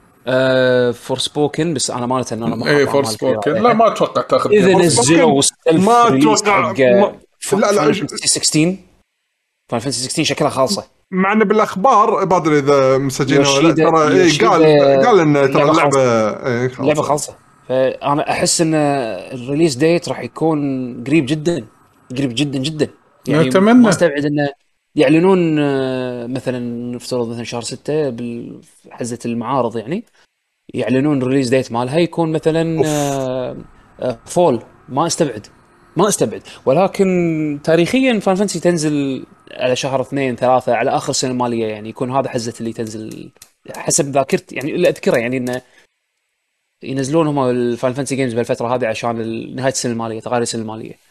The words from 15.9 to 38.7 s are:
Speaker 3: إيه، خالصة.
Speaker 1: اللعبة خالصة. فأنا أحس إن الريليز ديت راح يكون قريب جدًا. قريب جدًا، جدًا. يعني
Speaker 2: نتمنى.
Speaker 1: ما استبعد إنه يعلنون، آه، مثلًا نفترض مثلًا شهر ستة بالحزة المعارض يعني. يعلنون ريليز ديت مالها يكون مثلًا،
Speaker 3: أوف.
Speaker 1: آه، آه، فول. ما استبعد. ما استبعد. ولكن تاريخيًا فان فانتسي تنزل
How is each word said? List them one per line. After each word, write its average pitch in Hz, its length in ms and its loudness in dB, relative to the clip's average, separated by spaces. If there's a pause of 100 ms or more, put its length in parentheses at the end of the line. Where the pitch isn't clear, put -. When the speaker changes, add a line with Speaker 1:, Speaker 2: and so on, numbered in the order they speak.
Speaker 3:
إيه، 123 220 -2
خالصة. 127 140 -10
Speaker 1:
اللعبة 151 200 0
خالصة. 143 340 -4 (320)
فأنا 131 600 0
أحس - 300 -2
إن 160 140 0
الريليز 135 1000 -2
ديت 160 340 2
راح 127 120 -6
يكون 131 840 -4
قريب 143 220 2
جدًا. 151 400 -4 (440)
قريب 127 240 -4
جدًا، 139 240 -4
جدًا. 151 300 -4 (400)
يعني 151 200 2
Speaker 2:
نتمنى. 214 340 6
Speaker 1:
ما 220 60 6
استبعد 156 360 0
إنه 147 240 0 (460)
يعلنون، 160 640 4
آه، 131 680 -4
مثلًا 127 320 -6 (360)
نفترض 120 340 -6
مثلًا 117 160 -8
شهر 117 180 -8
ستة 143 480 -4
بالحزة 117 1120 -12
المعارض 117 520 -2
يعني. 139 280 -8 (680)
يعلنون 131 480 0
ريليز 131 260 0
ديت 123 240 0
مالها 127 260 -4
يكون 165 340 0
مثلًا، 160 460 0
Speaker 3:
أوف. 156 80 2
Speaker 1:
آه، 135 680 -4 (440)
آه، 123 260 -4
فول. 160 360 2 (260)
ما 143 180 -2
استبعد. 127 400 -4 (500)
ما 196 120 2
استبعد. 110 340 -2 (240)
ولكن 165 1000 0
تاريخيًا 208 560 2
فان 190 140 0
فانتسي 185 260 -2
تنزل 147 640 -2 (240)